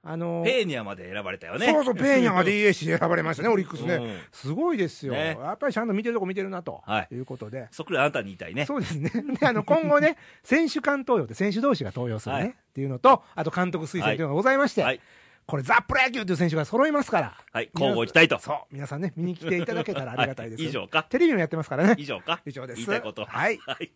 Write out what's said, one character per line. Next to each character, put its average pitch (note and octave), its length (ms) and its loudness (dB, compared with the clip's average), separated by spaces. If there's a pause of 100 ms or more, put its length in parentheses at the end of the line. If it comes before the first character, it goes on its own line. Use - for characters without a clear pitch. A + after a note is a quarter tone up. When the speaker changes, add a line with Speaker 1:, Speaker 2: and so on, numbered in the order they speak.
Speaker 1:
あ D#3+ 120 -8
の E3+ 240 -4
ー、 - 20 -2
Speaker 2:
ペ B3+ 200 2
ー - 20 -
ニ D3+ 120 -2
ャ A2+ 60 -4
ま G2 140 -10
で F2+ 120 -14
選 G2+ 140 -8
ば F#2+ 80 -6
れ F#2+ 60 -8
た E2 100 -16
よ - 100 -6
ね。 G3+ 80 0
Speaker 1:
そ D4+ 140 6
う C#4 60 0
そ B3+ 60 0
う、 G#3 40 0
ペ F3+ 60 -4
ー C4+ 180 6
ニ A#3+ 80 4
ャ G3+ 60 2
が F3+ 100 4
デ F#3 80 4
ィ G#3 120 2
ー - 20 6
エ G3+ 60 8
ー - 20 4
シ D#3 140 -2
ー E3 120 2
選 E3 80 2
ば E3+ 80 2
れ E3 80 0
ま D#3+ 100 0
し - 40 -6
た D#3+ 60 -6
ね、 G#3 40 2
オ A3+ 80 4
リ F#3+ 80 2
ッ D3 60 -6
ク D#3+ 80 -10
ス C3+ 80 -6
ね。 F3 80 0
Speaker 2:
う D3+ 80 0
ん。 G#2+ 180 -8 (140)
Speaker 1:
す - 160 -10
ご D#4 240 0
い C4 40 -2
で F3 120 0
す - 180 -10
よ。 B2+ 60 -2
Speaker 2:
ね。 D3+ 280 -2
Speaker 1:
や D#3+ 120 -6
っ - 40 -10
ぱ - 100 -2
り - 60 -2
ち - 40 -2
ゃ A3 80 -2
ん - 20 -4
と G#3 60 0
見 G#3 100 0
て A#3 60 -2
る A#3 60 -2
と A3 40 0
こ F#3+ 60 -2
見 F#3 100 -4
て G3 80 -4
る F#3+ 60 -6
な F#3 120 -8
と D3 240 -10
Speaker 2:
は G#2 240 -2
い。 - 60 -12
Speaker 1:
い B2 40 -8
う C3 60 -8
こ B2+ 120 -12
と A2 120 -12
で。 A#2+ 220 -12
Speaker 2:
そ - 120 -12
っ - 20 -8
く F3+ 80 -6
り C#3+ 60 2
あ - 20 6
な D3 100 4
た C#3+ 80 -2
に G#2 60 -4
言 G2 80 -12
い F2+ 40 -16
た E2+ 120 -12
い F2 40 -12
ね。 C#3 120 0
Speaker 1:
そ C#4+ 100 -4
う B3+ 60 -2
で - 60 -4
す E3+ 120 -6
ね。 D3+ 100 -2 (300)
で、 D4 80 4
あ B3 60 4
の、 G#3+ 100 0
今 D#4 240 2
後 D4 140 6
ね、 D4+ 160 2 (140)
Speaker 2:
<laughs> - 120 -20
Speaker 1:
選 D#4+ 240 4
手 C#4 140 -2
間 C#4 240 0
投 A#3+ 140 2
票 D3 40 0
っ A2 40 -4
て A2 80 -10
選 G3+ 180 0
手 A3 80 -2
同 C#4 120 4
士 C#3+ 120 -2
が F#2+ 80 -6
投 B2+ 160 -4
票 A2 100 -4
す - 80 -10
る C3+ 80 -2
ね、 C3+ 60 0
Speaker 2:
は G3 60 0
い。 - 20 -2
Speaker 1:
っ B3+ 40 -10 (200)
て C3+ 80 -6
い C#3 40 -2
う C3+ 40 -4
の B2+ 100 -6
と、 - 240 6 (100)
あ D#3 120 -4
と D#3+ 40 -2
監 F3+ 220 -2
督 D#3 140 -4
推 E3+ 160 -4
薦 G#3 60 2
と - 40 2
い - 60 0
う E3 60 -4
の D3+ 40 -2
が C#3 60 -2
ご E3 80 2
ざ B3+ 100 4
い C4+ 60 4
ま C#4 100 2
し - 60 -4
て、 G3+ 80 0
Speaker 2:
は B2+ 80 2
い。 - 0 -
は C3 60 -2
い。 - 60 -18 (440)
Speaker 1:
こ - 100 -6
れ C#3 80 -2
ザ・ A3+ 240 4
プ - 80 -4
ロ C4+ 80 4
野 C4 80 2
球 A3+ 140 -4
と F3+ 80 0
い - 20 2
う - 0 -
選 E3 140 2
手 D#3 80 0
が D3+ 80 0
揃 B3 200 2
い D#4 60 2
ま D4 120 2
す - 60 -4
か F#3+ 120 2
ら。 A2 160 -6 (160)
Speaker 2:
は A2+ 80 -2
い。 A2 120 -6
交 C#3 180 2
互 A#2 140 2
期 - 80 -12
待 E3 140 10
と。 A#2 120 0
Speaker 1:
そ - 140 -4
う。 D3 40 -2 (160)
皆 C#3 140 -10
さ C#3+ 100 -8
ん D#3 40 -6
ね、 F3+ 140 -4
見 D#3+ 80 -4
に F3 140 -4
来 D#3+ 100 -10
て F3+ 100 0
い E3+ 60 0
た A3+ 100 -4
だ E3+ 120 -2
け G#3 80 -4
た C#3 100 -4
ら A#2+ 80 -6
あ B2 100 -2
り B2 60 2
が C3+ 80 -6
た A#2 80 -12
い A#2 60 -8
で A2+ 80 -10
す。 - 20 -10
Speaker 2:
<laughs> D#3+ 40 -4
は - 40 -4
い。 - 20 -4
以 - 40 -6
上 G2+ 160 -4
か？ D#3 140 0
Speaker 1:
テ - 160 -2
レ F4 80 6
ビ D#4 60 4
も G3+ 60 2
や D#3+ 60 2
っ - 20 -6
て D#3+ 80 -4
ま D#3+ 80 -2
す - 60 -10
か C3+ 80 -4
ら F3 100 4
ね。 A3+ 100 6
Speaker 2:
以 D3 60 -10
上 B2+ 160 -6
か？ E3 260 -4
Speaker 1:
以 C#3+ 60 -10
上 B2+ 160 -12
で B2 60 -12
す。 - 20 -12
Speaker 2:
言 A2+ 80 -8
い - 60 -6
た G3+ 80 0
い A#3+ 40 -4
こ A3 120 -8
と。 G#2+ 100 -8
Speaker 1:
は C#3 260 -2
い。 G#3+ 160 -2
Speaker 2:
は C3+ 140 -6
い。 E3+ 160 -10